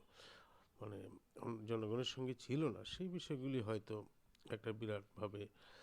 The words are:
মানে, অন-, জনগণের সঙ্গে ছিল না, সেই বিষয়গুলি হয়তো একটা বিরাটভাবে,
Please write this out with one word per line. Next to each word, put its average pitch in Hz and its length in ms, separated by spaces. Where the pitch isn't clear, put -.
মানে, 101 280
অন-, 113 260
জনগণের 113 380
সঙ্গে 127 300
ছিল 143 340
না, 98 160
সেই - 240
বিষয়গুলি 139 520
হয়তো 107 440
একটা 110 220
বিরাটভাবে, 104 760